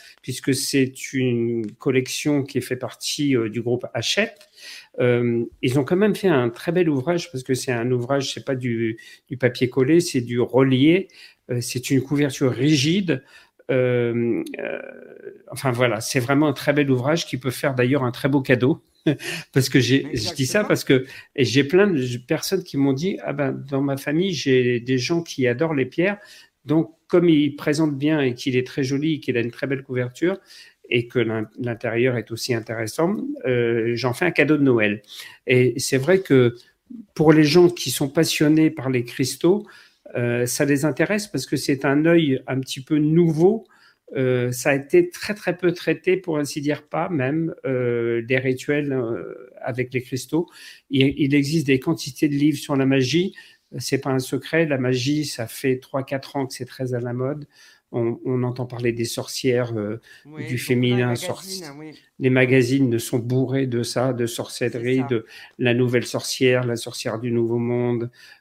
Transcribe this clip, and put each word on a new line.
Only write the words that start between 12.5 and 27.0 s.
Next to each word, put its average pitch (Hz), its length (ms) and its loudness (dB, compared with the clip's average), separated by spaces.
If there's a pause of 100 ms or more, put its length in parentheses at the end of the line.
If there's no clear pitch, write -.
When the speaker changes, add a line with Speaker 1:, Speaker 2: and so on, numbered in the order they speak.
Speaker 1:
rigide. 151 720 2 (480)
Euh, 120 720 0 (140)
euh, - 220 -8 (720)
enfin 131 200 -2
voilà, 117 300 0
c'est - 180 -4
vraiment 139 280 2
un 139 60 0
très 143 200 0
bel 143 160 2
ouvrage 139 380 0
qui 135 100 -6
peut 127 140 -4
faire 135 240 -2
d'ailleurs 127 280 2
un 120 80 0
très - 160 -4
beau 139 140 4
cadeau. 127 400 2 (240)
<laughs> - 480 -4
Parce 131 160 2
que 143 100 4
j'ai, 135 360 2
je - 180 -4
dis 131 120 -2
ça 208 160 0
Speaker 2:
Exactement. 208 60 -2
Speaker 1:
parce - 160 0
que, 131 220 4 (300)
et 131 100 2
j'ai 123 180 2
plein 185 240 4
de 127 300 -2 (100)
personnes 170 360 -2
qui - 140 -8
m'ont 139 160 2
dit, « 170 300 -2
Ah 151 80 -6
ben, 143 220 -2
dans 135 280 -4
ma 139 140 0
famille, 160 380 -2
j'ai 127 480 2
des 127 160 0
gens 165 260 -2
qui 127 240 -2
adorent 151 260 0
les 135 120 0
pierres. » 190 320 -2 (480)
Donc, 156 300 0 (120)